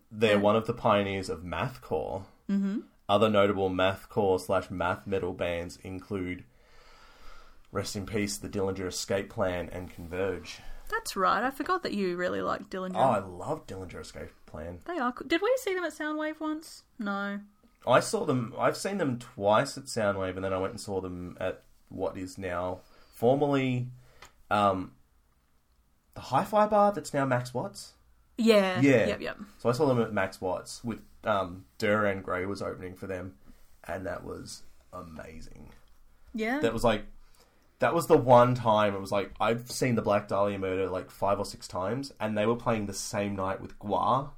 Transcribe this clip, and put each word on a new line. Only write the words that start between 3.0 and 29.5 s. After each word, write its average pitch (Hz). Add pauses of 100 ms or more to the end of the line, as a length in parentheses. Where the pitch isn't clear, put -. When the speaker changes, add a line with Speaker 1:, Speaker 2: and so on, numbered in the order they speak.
Speaker 1:
Other 202
notable 98
mathcore 95
slash 92
math 90
metal 95
bands 87
include, 92 (1300)
rest -
in 101
peace, 104
the 98
Dillinger 95
Escape 98
Plan 90
and 90
Converge. 87 (300)
Speaker 2:
That's 440
right. 185
I 262
forgot 349
that -
you 190
really 185
liked -
Dillinger. 185
Speaker 1:
Oh, 101
I 120
love 95
Dillinger 90
Escape 78 (160)
Plan. 85
Speaker 2:
They 349
are 247
co-, -
did 330
we 453
see 403
them 370
at 311
Soundwave 311
once? 311 (160)
No. 202 (460)
Speaker 1:
I 127
saw -
them, 123
I've 127
seen 196
them 135
twice 107
at 135
Soundwave, 98
and 95
then 95
I 92
went 95
and 104
saw 98
them 90
at 92 (260)
what 92
is 92
now 92 (360)
formerly, 131 (640)
um, 98 (1200)
the -
Hi-Fi 208
Bar 208
that's -
now 139
Max 123
Watts. 185 (440)
Speaker 2:
Yeah. 202
Speaker 1:
Yeah. 127
Speaker 2:
Yep, -
yep. - (220)